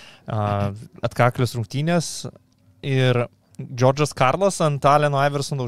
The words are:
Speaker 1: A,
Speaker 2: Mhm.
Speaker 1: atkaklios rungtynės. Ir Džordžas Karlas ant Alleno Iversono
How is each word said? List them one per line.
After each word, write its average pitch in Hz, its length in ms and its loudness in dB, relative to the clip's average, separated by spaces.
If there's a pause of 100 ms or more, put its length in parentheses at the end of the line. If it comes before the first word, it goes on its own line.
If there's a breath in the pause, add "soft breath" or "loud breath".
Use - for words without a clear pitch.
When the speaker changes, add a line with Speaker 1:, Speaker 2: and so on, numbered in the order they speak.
(260 loud breath)
Speaker 1:
A, 104 480 -2
Speaker 2:
Mhm. 110 160 -18 (160)
Speaker 1:
atkaklios 123 480 0
rungtynės. 151 720 -4 (560)
Ir 127 460 0 (340)
Džordžas 135 500 0
Karlas 175 480 0
ant 147 240 0
Alleno 143 380 4
Iversono 143 460 -2